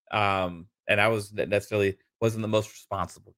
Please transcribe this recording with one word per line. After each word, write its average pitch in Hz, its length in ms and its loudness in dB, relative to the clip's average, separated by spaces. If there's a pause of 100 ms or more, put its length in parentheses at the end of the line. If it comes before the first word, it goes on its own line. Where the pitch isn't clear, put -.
(120)
um, 95 560 0 (200)
and 101 140 4
I 110 80 4
was 104 240 -4
ne-, 104 120 -2
necessarily 101 520 0 (240)
wasn't 110 220 0
the 104 40 -4
most 107 240 0
responsible - 680 -8